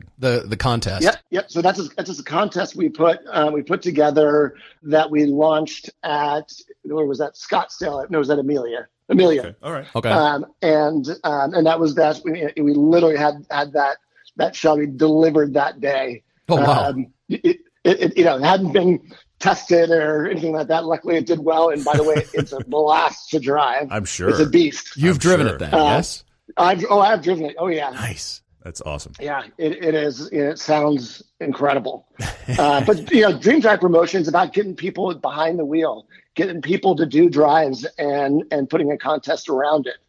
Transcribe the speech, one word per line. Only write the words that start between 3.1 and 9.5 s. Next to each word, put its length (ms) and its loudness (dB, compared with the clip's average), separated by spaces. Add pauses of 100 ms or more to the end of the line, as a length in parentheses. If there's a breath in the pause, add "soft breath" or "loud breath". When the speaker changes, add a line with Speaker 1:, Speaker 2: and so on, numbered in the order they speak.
Speaker 2:
uh, 220 0
we 80 -4
put 220 -4
together 720 2 (260 loud breath)
that 300 2
we 160 2
launched 640 0 (100)
at, 500 -4 (300)
where 240 -4
was 140 -4
that? 160 -6
Scottsdale. 760 -6
No, 80 -2
it 20 2
was 120 0
at 80 2
Amelia. 480 -4 (220)
Amelia. 320 4
Speaker 3:
Okay. 200 -14